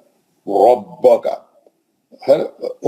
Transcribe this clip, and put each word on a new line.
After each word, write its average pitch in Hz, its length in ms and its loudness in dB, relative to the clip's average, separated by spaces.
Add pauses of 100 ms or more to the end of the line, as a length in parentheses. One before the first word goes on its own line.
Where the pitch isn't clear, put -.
(480)
رب 101 760 0
کا، - 100 -6 (960)
ہے 139 80 4
نا؟ - 280 -10 (220)